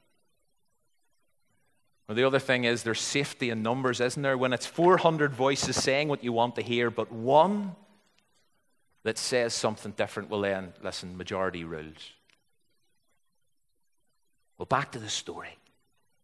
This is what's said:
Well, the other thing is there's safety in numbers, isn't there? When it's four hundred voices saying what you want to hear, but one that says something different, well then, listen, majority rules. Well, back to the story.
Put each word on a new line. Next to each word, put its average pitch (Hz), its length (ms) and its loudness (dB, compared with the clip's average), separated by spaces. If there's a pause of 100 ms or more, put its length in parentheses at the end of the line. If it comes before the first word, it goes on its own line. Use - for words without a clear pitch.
(2000)
Well, 107 80 -4
the 120 80 4
other 135 160 4
thing 127 240 0
is 120 180 2
there's 113 180 -2
safety 143 520 -4
in 113 100 -4
numbers, 123 400 0
isn't 127 220 -2
there? 135 140 2
When 127 160 0
it's 120 120 -2
four 175 320 6
hundred 151 360 4
voices 131 480 0
saying 139 260 2
what 143 160 -2
you 120 100 -2
want 117 220 2
to 110 80 -4
hear, 120 260 0
but 110 220 -4
one 165 640 4 (1300)
that 110 160 -2
says 120 340 0
something 107 380 -4
different, 101 380 -4
well 101 120 -2
then, 95 400 -2
listen, 92 340 -8
majority 90 480 -4
rules. 78 480 -12 (2500)
Well, 90 80 -8
back 135 280 0
to 123 60 -10
the 107 100 -10
story. - 480 -10 (640)